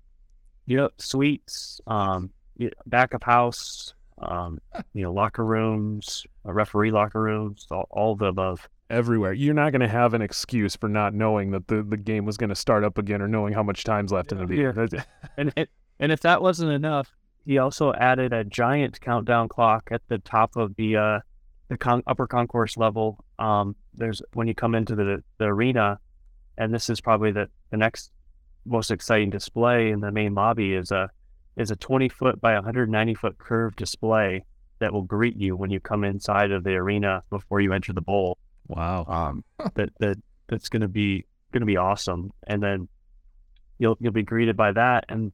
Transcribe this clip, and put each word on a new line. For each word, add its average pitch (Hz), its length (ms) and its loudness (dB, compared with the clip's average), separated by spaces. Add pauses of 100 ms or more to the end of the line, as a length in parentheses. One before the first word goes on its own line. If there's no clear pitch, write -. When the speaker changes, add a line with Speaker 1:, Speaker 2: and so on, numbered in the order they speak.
(680)
Speaker 1:
Yep, 131 300 2
suites, - 880 -4
um, 98 420 -2 (300)
y-, 120 100 -4 (160)
back 123 300 2
of 117 80 -10
house, - 720 0 (240)
um, 85 400 -6 (160)
Speaker 2:
<laughs> - 180 -12
Speaker 1:
you 101 80 -6
know, 90 100 -4
locker 104 320 -2
rooms, 110 800 -2 (220)
uh, 98 80 -8
referee 107 380 2
locker 107 280 0
rooms, 107 520 -4
all, 92 180 -4
all 107 260 0
the 104 100 0
above. 92 440 -2 (220)
Speaker 3:
Everywhere. 113 420 2
You're 143 220 2
not 151 160 4
gonna 127 160 4
have 117 260 4
an 117 80 0
excuse 104 540 -2
for 113 120 -4
not 104 280 0
knowing 107 360 2
that 95 160 -4
the, 107 140 0
the 104 160 -4
game 104 280 -2
was 104 120 -4
gonna 104 160 -2
start 107 300 2
up 104 160 0
again 101 240 -2
or 101 40 -2
knowing 104 260 0
how 107 100 0
much 101 200 -4
time's 104 280 0
left 95 200 -2
in 95 140 -4
the 87 100 -2
Speaker 1:
Yeah. 139 160 2
Speaker 3:
game. 113 200 0
That's - 160 -8 (300)
Speaker 1:
And, 143 200 -2
and, 160 100 -2 (320)
and 147 120 2
if 156 80 0
that 170 240 4
wasn't 170 300 2
enough, 143 380 -2 (360)
he 139 100 4
also 135 360 2
added 127 400 4
a 113 100 0
giant 123 580 0
countdown 117 480 2
clock 113 420 2
at 117 180 -4
the 117 100 -2
top 110 360 2
of 107 200 -2
the, 110 200 0
uh, 107 240 2 (500)
the 120 80 -4
con-, 123 300 2
upper 131 180 0
concourse 117 520 0
level. 110 460 0 (140)
Um, 104 380 2 (180)
there's, 113 300 -4 (100)
when 117 140 0
you 113 80 0
come 117 180 0
into 110 220 0
the, 98 280 -2 (140)
the 110 80 0
arena, 104 540 2 (580)
and 113 160 -2
this 117 160 -2
is 113 100 -2
probably 107 320 2
the, 104 160 -2 (220)
the 113 80 -4
next - 340 0 (540)
most 117 240 -2
exciting 107 400 2
display 117 640 2
in 104 80 -2
the 104 120 -4
main 104 220 0
lobby, 101 400 2
is 92 180 -4
a, 95 180 0 (480)
is 110 120 -2
a 107 60 -4
twenty 131 340 0
foot - 320 0
by 113 120 4
a 101 80 2
hundred 113 280 -2
ninety 110 240 2
foot 107 240 -4
curved 113 380 -2
display 107 680 0 (360)
that 110 120 0
will 101 120 -2
greet 107 340 0
you 95 180 0
when 95 140 -4
you 95 100 -2
come 104 240 -2
inside 101 460 0
of 98 140 -2
the 95 100 0
arena 95 560 0
before 101 320 -2
you 98 100 2
enter 95 220 -2
the 90 80 -4
bowl. 92 380 -2 (280)
Speaker 3:
Wow. 85 400 -4
Speaker 1:
Um, 80 360 -4 (160)
<laughs> 285 160 -6
that, 104 140 -2 (100)
that, 101 180 0 (300)
that's - 220 -6
gonna 110 180 0
be, 98 380 0 (260)
gonna 120 160 0
be 98 100 2
awesome. 92 540 -2 (160)
And 101 160 -2
then 98 260 -4 (880)
you'll, 113 220 2
you'll 117 120 -2
be 107 120 0
greeted 113 340 0
by 107 140 4
that 120 380 2
and 110 240 -4